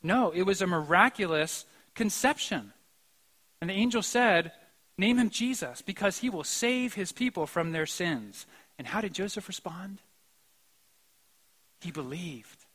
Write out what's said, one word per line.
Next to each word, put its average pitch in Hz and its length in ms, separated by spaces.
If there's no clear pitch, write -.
No, 202 280
it 175 120
was 190 200
a 190 40
miraculous 165 1000
conception. 208 800
And 165 80
the 190 60
angel 226 280
said, 190 540
"Name 220 220
him 226 120
Jesus, 226 520
because 196 360
he 247 120
will 165 140
save 247 500
his 190 180
people 240 340
from 165 260
their 160 140
sins." 123 600
And 131 80
how 208 140
did 196 140
Joseph 196 340
respond? 190 520
He 170 100
believed. 147 840